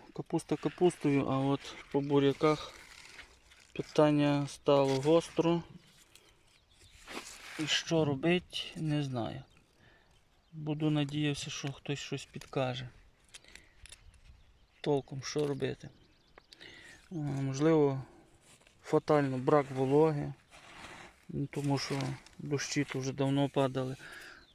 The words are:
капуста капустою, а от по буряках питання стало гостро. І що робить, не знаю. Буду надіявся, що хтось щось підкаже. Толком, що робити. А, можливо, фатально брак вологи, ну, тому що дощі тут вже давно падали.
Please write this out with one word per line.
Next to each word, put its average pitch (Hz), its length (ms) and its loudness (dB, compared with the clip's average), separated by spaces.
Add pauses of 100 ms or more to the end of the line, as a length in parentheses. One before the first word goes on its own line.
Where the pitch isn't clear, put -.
(140)
капуста - 420 -4
капустою, 147 720 2
а 135 80 0
от 139 380 -2 (160)
по 143 100 2
буряках 143 720 2 (1000)
питання 147 760 2
стало 135 540 2
гостро. 165 600 2 (2000)
І 151 80 -4
що 160 380 2
робить, 160 720 0
не 151 280 0
знаю. 131 400 -6 (1080)
Буду 156 360 -2
надіявся, 147 600 0
що - 220 -6
хтось - 280 -6
щось - 260 -8
підкаже. 127 640 -6 (1900)
Толком, 139 420 -2
що 147 240 -2
робити. 131 420 -6 (1200)
А, 185 40 -8
можливо, 139 880 2 (800)
фатально 143 540 2
брак 143 340 4
вологи, 143 640 2 (960)
ну, 143 220 -4
тому 143 260 -2
що 139 240 -4 (380)
дощі 143 440 -2
тут 135 180 -6
вже 131 120 -4
давно 139 360 0
падали. 131 460 -2 (600)